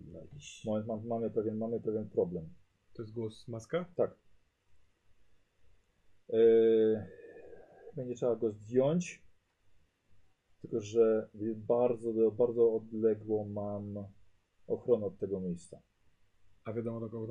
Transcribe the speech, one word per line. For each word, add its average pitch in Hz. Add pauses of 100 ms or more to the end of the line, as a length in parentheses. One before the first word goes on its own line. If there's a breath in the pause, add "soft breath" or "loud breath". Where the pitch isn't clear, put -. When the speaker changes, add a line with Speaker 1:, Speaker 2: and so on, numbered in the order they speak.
Speaker 1:
no, 82
jakiś -
Speaker 2:
Moment, 107
mam, 113
mamy 117
pewien, 110
mamy 113
pewien 107
problem. 87 (400)
Speaker 3:
To -
jest 107
głos 110
Maska? 120 (100)
Speaker 2:
Tak. 117 (2250)
E, 113 (1600 loud breath)
będzie 123
trzeba 123
go 110
zdjąć. 127 (1400)
Tylko 113
że 110 (260)
bardzo, 113
bardzo 117
odległą 107
mam 101 (600)
ochronę 110
od 95
tego 98
miejsca. 90 (840)
Speaker 3:
A 107
wiadomo, 113
do 113
kogo 110